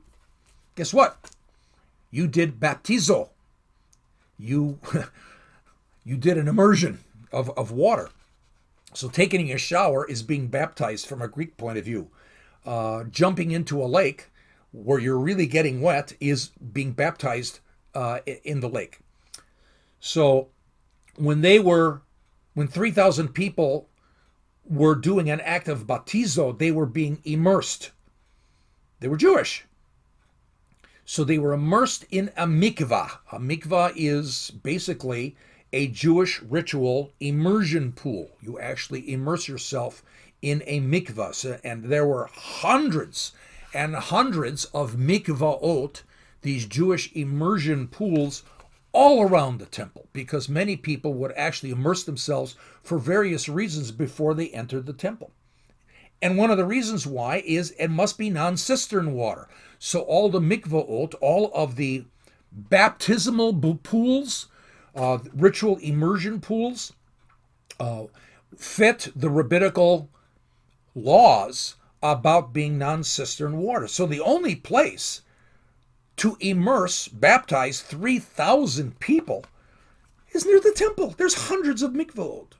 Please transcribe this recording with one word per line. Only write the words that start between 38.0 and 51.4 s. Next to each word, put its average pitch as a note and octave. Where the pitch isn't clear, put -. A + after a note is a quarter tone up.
You A#2+
actually C3
immerse C#3+
yourself B2
in D3
a C#3+
mikvah. C3
So, B2+
and A#2
there D3
were B2+
hundreds G3+
and D3+
hundreds E3
of C#3
mikvaot, D3
these C3+
Jewish D#3+
immersion D3
pools, D3+
all C4+
around D3
the G2
temple, -
because C3
many F#3
people D3
would C3
actually D3